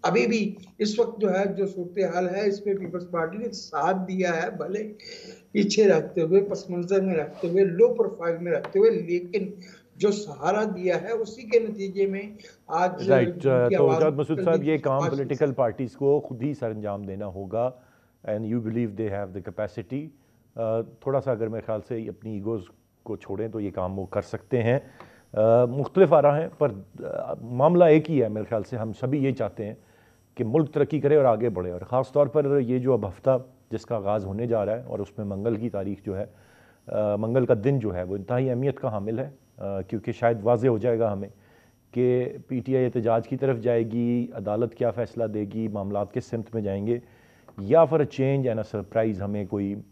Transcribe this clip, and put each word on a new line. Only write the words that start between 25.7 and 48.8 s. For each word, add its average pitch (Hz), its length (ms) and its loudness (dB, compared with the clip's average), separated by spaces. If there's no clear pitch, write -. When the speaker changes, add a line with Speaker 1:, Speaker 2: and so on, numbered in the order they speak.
Speaker 2:
आरा 147 200 8
हैं, 160 160 0
पर, 147 220 0
अ, - 720 -8
मामला 151 460 6
एक 156 200 8
ही 156 100 2
है 113 100 4
मेरे 104 180 -4
ख्याल 107 160 -2
से, 123 140 -8
हम 110 160 -4
सभी 131 260 -2
ये 135 140 2
चाहते 113 320 -4
हैं 110 140 -10
कि 120 80 -2
मुल्क 135 300 2
तरक्की 143 260 0
करे 143 160 4
और 143 80 8
आगे 117 240 4
बढ़े, 90 220 -4
और 87 140 -8
ख़ास 127 300 -2
तौर 147 140 6
पर 143 320 2
ये 123 180 0
जो 127 160 2
अब 110 100 0
हफ्ता 123 340 2
जिसका 110 240 -4
आगाज़ 101 280 0
होने 101 220 -4
जा 113 180 0
रहा 104 120 -2
है 123 80 -10
और 101 160 -8
उसमें 101 260 -8
मंगल 101 300 -2
की 113 120 -4
तारीख 98 360 -6
जो 98 100 -4
है, 101 100 -4
अ, - 960 -6
मंगल 120 240 2
का 120 100 4
दिन 131 240 0
जो 107 120 -2
है, 90 140 -4
वो 95 120 -6
इंतहाई 120 320 -2
अहमियत 131 300 -2
का 131 100 -6
हामिल 107 320 -4
है, 135 60 -6
अ, 143 60 -14
क्योंकि 98 520 -6
शायद 117 300 2
वाज़े 120 260 4
हो 113 100 2
जाएगा 113 320 2
हमें 98 200 -6
कि 123 400 2
पीटीआई 131 340 0
एहतजाज 117 440 2
की 135 100 -4
तरफ 131 220 0
जाएगी, 120 760 0
अदालत 110 440 -2
क्या 120 120 2
फ़ैसला 113 360 -4
देगी, 107 420 -4
मामलात 101 440 -4
किस 123 140 -6
सिमत 113 280 -8
में 113 80 -2
जाएंगे, 101 400 -2
या 127 220 6
for 156 160 4
a 147 80 2
change 135 400 0
and 110 180 -2
a - 20 -12
surprise 107 520 -2